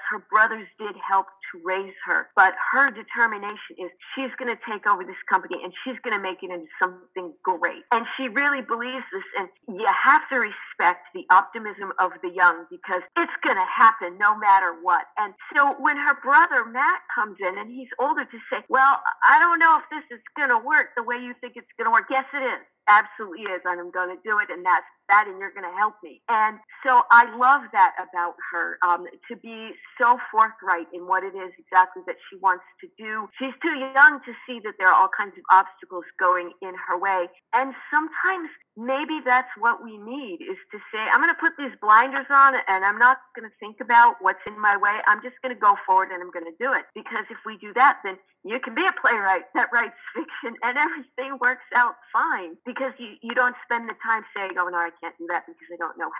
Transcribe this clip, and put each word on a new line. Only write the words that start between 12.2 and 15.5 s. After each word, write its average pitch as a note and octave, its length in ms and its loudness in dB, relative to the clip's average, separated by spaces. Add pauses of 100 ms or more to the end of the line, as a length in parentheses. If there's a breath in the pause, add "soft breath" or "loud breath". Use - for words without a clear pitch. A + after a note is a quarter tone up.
the F3 60 -6
young E3+ 420 2
because F3+ 300 -6 (140)
it's E4+ 280 -4
gonna G3+ 260 0
happen G3+ 480 2
no G#3 180 2
matter F#3+ 460 4
what. F3+ 240 0 (100)
And G#3 160 -4 (220)